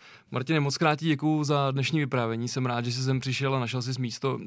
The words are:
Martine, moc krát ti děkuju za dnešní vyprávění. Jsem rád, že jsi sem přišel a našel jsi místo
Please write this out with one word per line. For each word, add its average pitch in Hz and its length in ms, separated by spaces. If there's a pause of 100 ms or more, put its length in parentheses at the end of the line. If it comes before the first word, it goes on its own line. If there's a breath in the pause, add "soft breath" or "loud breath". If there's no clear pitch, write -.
(320 loud breath)
Martine, 127 280
moc 143 180
krát 151 220
ti 160 60
děkuju 151 380
za 139 280
dnešní 135 280
vyprávění. 120 480
Jsem 127 180
rád, 120 200
že 120 60
jsi 123 120
sem 131 160
přišel 135 360
a 131 40
našel 123 220
jsi 127 200
místo 127 460